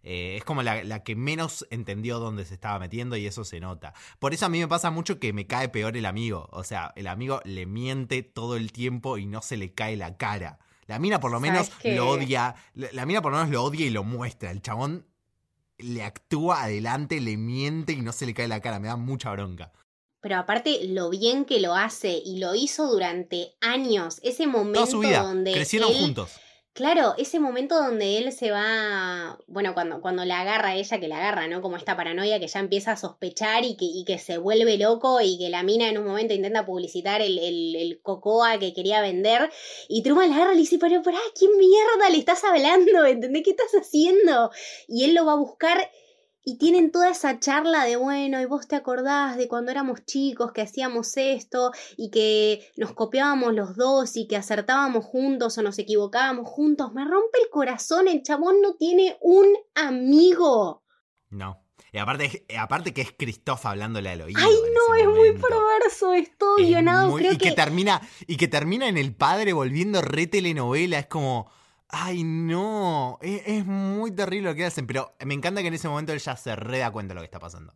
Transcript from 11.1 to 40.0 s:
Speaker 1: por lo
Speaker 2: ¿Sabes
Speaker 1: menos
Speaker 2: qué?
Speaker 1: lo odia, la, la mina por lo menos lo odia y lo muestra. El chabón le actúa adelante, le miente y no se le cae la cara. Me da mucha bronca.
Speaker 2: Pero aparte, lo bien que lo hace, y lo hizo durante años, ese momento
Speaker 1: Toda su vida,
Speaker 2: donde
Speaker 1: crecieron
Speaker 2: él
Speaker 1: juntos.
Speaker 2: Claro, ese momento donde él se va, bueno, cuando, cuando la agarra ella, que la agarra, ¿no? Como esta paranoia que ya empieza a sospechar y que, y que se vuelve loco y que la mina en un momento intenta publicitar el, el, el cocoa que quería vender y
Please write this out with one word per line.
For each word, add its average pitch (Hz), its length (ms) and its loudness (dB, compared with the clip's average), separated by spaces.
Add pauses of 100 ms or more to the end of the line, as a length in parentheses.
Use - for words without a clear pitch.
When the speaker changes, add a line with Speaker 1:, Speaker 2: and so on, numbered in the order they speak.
Speaker 1:
por 123 120 -4
lo 117 140 -4
Speaker 2:
¿Sabes 175 240 0
Speaker 1:
menos - 80 -18
Speaker 2:
qué? 120 180 -4
Speaker 1:
lo 123 140 0
odia, 131 460 -2 (180)
la, 131 200 -12
la 127 120 -8
mina 196 160 -2
por 156 100 -4
lo 143 60 -2
menos 160 140 -2
lo 123 120 -2
odia 151 220 -2
y 135 60 -2
lo 107 120 -4
muestra. 117 480 -10
El 98 100 -12
chabón 139 440 -8 (720)
le 120 260 -10
actúa 151 600 -4
adelante, 117 580 -6
le 113 160 -4
miente 139 560 -6
y 139 80 -6
no 117 100 -6
se - 140 -8
le 117 80 -8
cae 120 140 -6
la 110 140 -6
cara. 110 180 -8
Me 101 80 -8
da 117 80 -8
mucha 120 360 -6
bronca. 92 420 -10 (480)
Speaker 2:
Pero 196 160 -4
aparte, 214 500 -2
lo 185 220 -4
bien 233 360 0
que 262 140 0
lo 175 160 0
hace, 196 480 -2
y 185 160 -10
lo 185 160 -2
hizo 285 320 -2
durante 180 720 -2
años, 226 640 -2
ese 254 240 -2
momento 214 260 0
Speaker 1:
Toda 226 140 4
su 226 120 -2
vida, 202 240 2
Speaker 2:
donde 185 300 -2
Speaker 1:
crecieron 214 380 0
Speaker 2:
él 247 60 4
Speaker 1:
juntos. 127 440 -4 (320)
Speaker 2:
Claro, 285 440 2
ese 285 220 -2
momento 269 360 -2
donde 220 440 0
él 254 120 -4
se 240 200 -4
va, 202 960 -4
bueno, 190 260 -4
cuando, 170 280 -4
cuando 180 240 -4
la 180 160 -2
agarra 202 340 0
ella, 196 240 -4
que 170 100 -6
la 156 80 -6
agarra, 180 300 -2
¿no? 170 140 -6
Como 185 160 -6
esta 175 200 -4
paranoia 180 420 -2
que 175 80 -6
ya 196 140 -8
empieza 196 320 -2
a 208 40 -4
sospechar 214 680 -4
y 233 120 -4
que, 185 80 -2
y 175 200 -6
que 185 140 -4
se 170 180 -8
vuelve 220 400 2
loco 233 440 2
y 185 180 2
que 180 100 -4
la 180 140 -4
mina 226 260 2
en 220 80 -2
un 208 100 -4
momento 214 280 -2
intenta 202 300 -2
publicitar 185 560 -4
el, 190 180 0
el, 170 360 -4
el 165 280 -6
cocoa 214 560 2
que 190 140 -4
quería 196 280 0
vender 214 500 2 (380)
y 220 140 -2